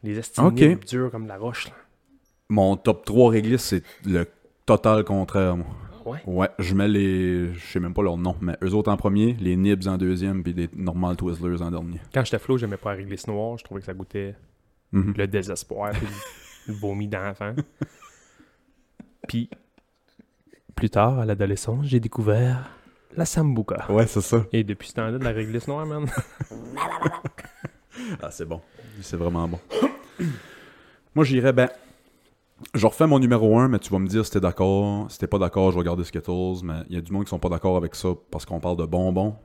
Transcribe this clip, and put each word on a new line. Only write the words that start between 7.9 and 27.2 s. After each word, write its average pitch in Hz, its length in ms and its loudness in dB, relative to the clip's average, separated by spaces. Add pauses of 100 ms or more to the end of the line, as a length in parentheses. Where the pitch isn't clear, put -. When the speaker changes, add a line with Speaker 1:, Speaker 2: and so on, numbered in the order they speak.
Speaker 2:
pas 104 80 -2
leur 90 160 0
nom, 90 240 -2
mais 87 220 -4
eux 92 100 0
autres 107 180 2
en 101 60 2
premier, 107 420 2
les 90 160 0
nibs 95 320 2
en 92 100 -2
deuxième, 92 460 0
puis 87 100 -4
des 85 220 -4
normales 90 400 -2
Twizzlers 87 460 -4
en 85 80 -4
dernier. 85 300 -8 (140)
Speaker 1:
Quand 131 120 2
j'étais 110 140 -2
flot, 131 180 0
j'aimais 104 200 -4
pas 104 140 -6
la 98 60 -6
réglisse 98 300 -10
noire, 110 300 -6
je - 80 -18
trouvais 95 160 -12
que - 40 -16
ça 95 80 -10
goûtait 98 420 -10 (580)
Speaker 2:
Mhm. 98 220 0
Speaker 1:
le 101 120 -2
désespoir, 101 640 -6
puis 107 160 -4 (600)
le, 110 60 -8
le 101 60 -10
vomi 104 280 -4
d'enfant. 101 480 -6
Speaker 2:
<laughs> - 1700 -16
Speaker 1:
Puis, 120 220 -4 (1300)
plus 117 140 0
tard, 120 300 4
à 113 60 0
l'adolescence, 104 600 -2
j'ai 131 140 4
découvert 117 720 0 (440)
la 165 100 0
sambuca. 117 640 0
Speaker 2:
Ouais, 107 180 6
c'est 107 140 -2
ça. 113 300 2
Speaker 1:
Et 113 120 2
depuis 101 260 -8
ce - 60 -14
temps-là, 113 240 -4
de 131 40 -6
la 120 80 -2
réglisse 110 360 -6
noire, 147 180 -6
man. 151 260 -4
<laughs> - 40 -6 (2000)